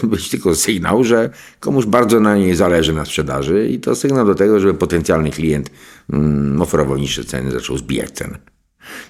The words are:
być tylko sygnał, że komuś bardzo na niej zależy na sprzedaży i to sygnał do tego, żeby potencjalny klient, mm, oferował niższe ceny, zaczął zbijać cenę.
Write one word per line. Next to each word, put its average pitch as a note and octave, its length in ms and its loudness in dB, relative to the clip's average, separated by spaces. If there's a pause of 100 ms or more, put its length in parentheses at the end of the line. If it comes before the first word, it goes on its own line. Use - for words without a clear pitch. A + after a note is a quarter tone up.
być A2 260 -4
tylko F2+ 260 0
sygnał, G2 480 0
że A#2 260 2 (300)
komuś C3+ 260 0
bardzo A2+ 340 4
na G#2 180 4
niej F#2 180 4
zależy E2 380 2
na D#2 120 -4
sprzedaży D2 600 -2
i B2+ 120 -4
to B2 160 -2
sygnał C3+ 300 0
do G2 100 4
tego, G2+ 240 4
żeby F#2+ 140 2
potencjalny D#2+ 580 0
klient, D2 400 -2 (420)
mm, C#2+ 480 2
oferował D2 360 0
niższe C#2 260 -4
ceny, C2 280 -6
zaczął B1 260 -6
zbijać C2+ 340 -6
cenę. - 260 -10 (720)